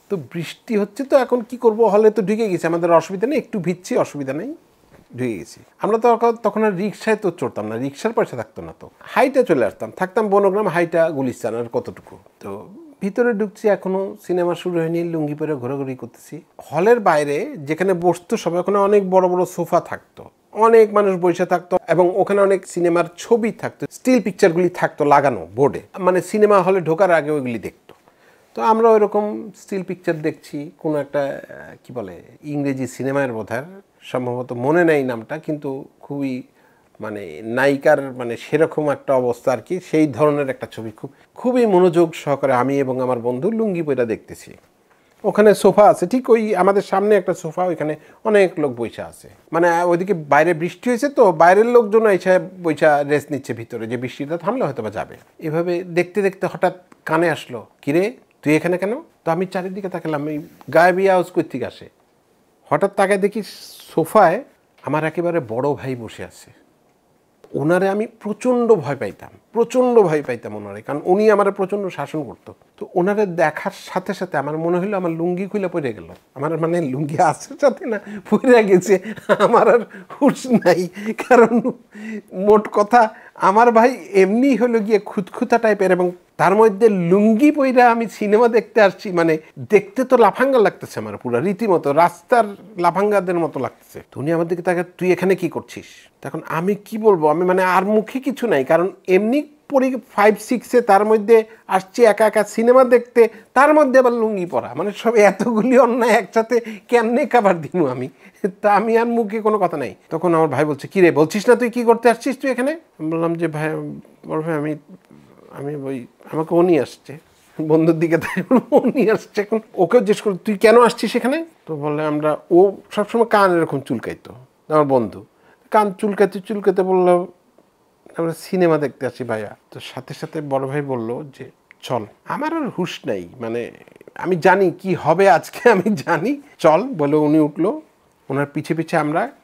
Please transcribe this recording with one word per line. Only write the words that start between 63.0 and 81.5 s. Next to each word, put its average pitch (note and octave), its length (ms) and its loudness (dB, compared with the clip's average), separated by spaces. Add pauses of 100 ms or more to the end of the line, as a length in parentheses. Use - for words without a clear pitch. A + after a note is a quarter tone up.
দেখি G3+ 240 -4 (520)
সোফায় F3+ 480 2 (400)
আমার D3+ 200 -4
একেবারে E3+ 440 -4
বড় B2+ 260 -4
ভাই B2+ 220 -8
বসে A2 280 -14
আছে। - 280 -20 (1000)
ওনারে F3 360 0
আমি G#3 180 -4
প্রচণ্ড A#3 680 0
ভয় C#3 200 -6
পাইতাম, - 340 -10 (240)
প্রচণ্ড A#3 480 2
ভয় D#3 220 0
পাইতাম A2+ 320 -8
ওনারে, G#2 260 -14
কারণ C#3+ 240 -8
উনি G#3 260 2
আমারে G3+ 200 2
প্রচণ্ড G3+ 360 -6
শাসন D3 360 -8
করতো। G2 300 -18 (240)
তো - 180 -14
ওনারে G3+ 300 0
দেখার E3 460 -2 (140)
সাথে F#3+ 280 -8
সাথে F3 240 -8
আমার D3 200 -4
মনে E3+ 220 -2
হইলো G3 180 -4
আমার F3+ 140 -4
লুঙ্গি F3 360 -4
খুলে F#3+ 200 -6
পড়ে D3+ 260 -6
গেল, E2+ 140 -16 (280)
আমার, D3+ 220 -6
মানে, E3+ 240 -2
লুঙ্গি C#3+ 380 -4
আছে F3 420 0
সাথে C#4+ 240 0
না, G#3+ 140 -4 (300)
পড়ে A#3 340 6
গেছে, F#3 360 4 (400)
আমার G#3+ 280 4
আর A3 120 6 (420)
হুঁশ C4 260 0
নাই। F3+ 400 2 (420)
কারণ A#3 320 4 (720)